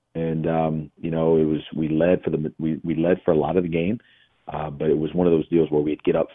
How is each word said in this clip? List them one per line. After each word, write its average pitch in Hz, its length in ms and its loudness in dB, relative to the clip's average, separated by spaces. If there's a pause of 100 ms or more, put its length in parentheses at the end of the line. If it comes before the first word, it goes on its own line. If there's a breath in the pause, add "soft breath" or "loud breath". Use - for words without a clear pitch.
(140)
And, 80 320 -4
um, 80 540 -2
you 85 100 -8
know, 80 280 2
it 78 80 4
was, 78 160 0 (120)
we 78 140 -2
led 82 340 2
for - 100 -4
the, 76 280 -4
we, 80 240 -4
we 82 120 -2
led 87 280 2
for 90 80 2
a 80 60 4
lot 76 180 0
of 92 80 2
the 87 60 -4
game, 85 320 -2 (440 soft breath)
uh, 76 240 -8
but 73 200 -2
it 73 80 4
was 78 160 -4
one 87 120 2
of 87 60 4
those 78 160 2
deals 80 240 2
where 76 100 2
we'd 76 220 -4
get 80 140 0
up 80 180 0